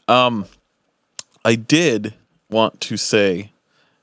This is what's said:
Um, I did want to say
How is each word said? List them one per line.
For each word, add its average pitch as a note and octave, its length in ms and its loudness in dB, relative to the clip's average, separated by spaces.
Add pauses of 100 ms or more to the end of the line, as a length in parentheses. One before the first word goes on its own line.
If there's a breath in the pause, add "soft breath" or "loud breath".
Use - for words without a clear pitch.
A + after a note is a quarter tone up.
Um, A#2+ 400 2 (1000)
I A#2 120 4
did A2+ 580 -2 (340)
want A2 340 0
to A2 140 -8
say G2+ 540 -2 (520)